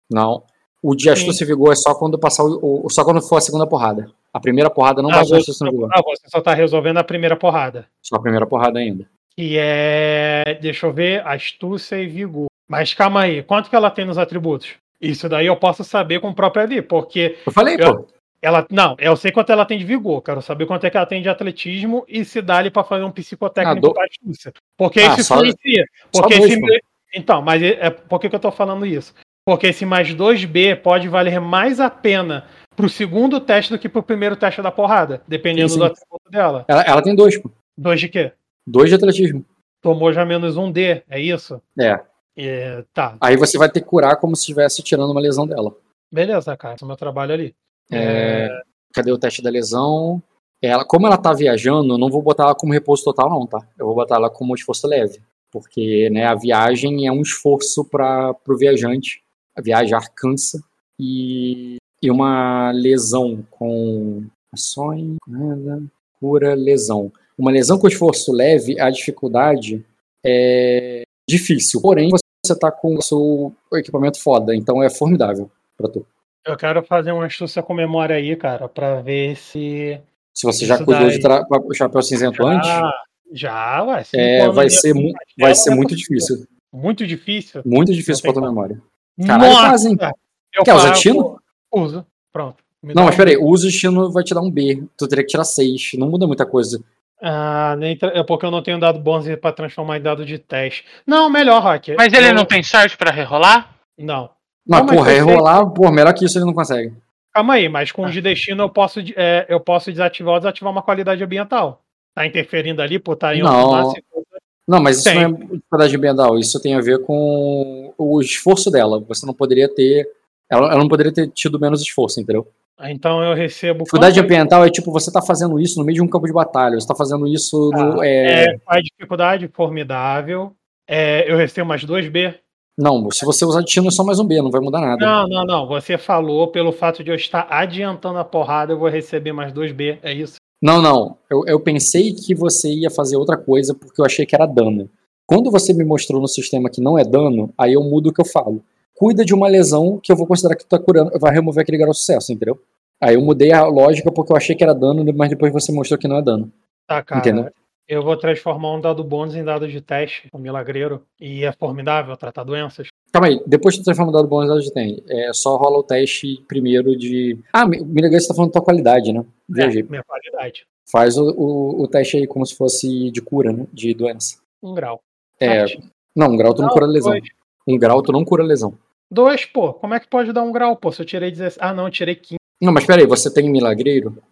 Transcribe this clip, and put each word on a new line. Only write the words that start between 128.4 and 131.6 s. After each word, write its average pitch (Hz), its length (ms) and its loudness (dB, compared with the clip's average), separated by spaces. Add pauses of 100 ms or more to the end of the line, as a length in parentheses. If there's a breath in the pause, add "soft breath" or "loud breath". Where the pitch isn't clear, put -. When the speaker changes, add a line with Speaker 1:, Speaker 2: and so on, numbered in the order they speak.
Speaker 2:
é, 165 140 0
qual 175 180 -4
é - 20 2
a 175 40 -2
dificuldade? 180 640 -4 (380)
Formidável. 143 680 -6 (340)
É, 151 440 0
eu 165 60 2
recebo 165 300 -2